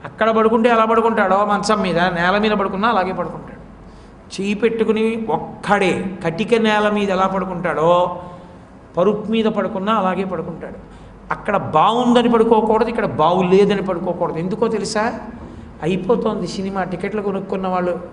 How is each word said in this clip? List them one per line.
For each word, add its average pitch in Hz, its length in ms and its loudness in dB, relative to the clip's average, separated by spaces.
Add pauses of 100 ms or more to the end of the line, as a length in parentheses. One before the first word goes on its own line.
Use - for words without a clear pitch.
అక్కడ 220 260 0
పడుకుంటే 220 380 4
ఎలా 226 160 4
పడుకుంటాడో 220 520 2
మంచం 208 460 0
మీద, 175 160 0
నేల 180 400 0
మీద 214 120 2
పడుకున్నా 202 380 0
అలాగే 185 240 0
పడుకుంటాడు. 160 480 -8 (800)
చేయి 202 140 -2
పెట్టుకుని 220 760 0
ఒక్కడే - 920 -2
కటిక 175 300 0
నేల 214 340 2
మీద 202 220 0
ఎలా 185 160 2
పడుకుంటాడో, 175 920 0 (800)
పరుపు 208 340 0
మీద 220 140 2
పడుకున్నా 202 500 -2
అలాగే 190 300 0
పడుకుంటాడు. 160 500 -8 (560)
అక్కడ 196 260 -4
బాగుందని 233 720 4
పడుకోకూడదు, 220 600 4
ఇక్కడ 220 180 -2
బాగులేదని 185 760 4
పడుకోకూడదు. 175 560 -4
ఎందుకో 214 300 -2
తెలుసా? 214 460 -2 (680)
అయిపోతోంది 196 640 -2
సినిమా, 190 380 -6
టికెట్లు 196 380 -6
కొనుక్కున్న 196 460 -4
వాళ్ళు 180 320 -2 (120)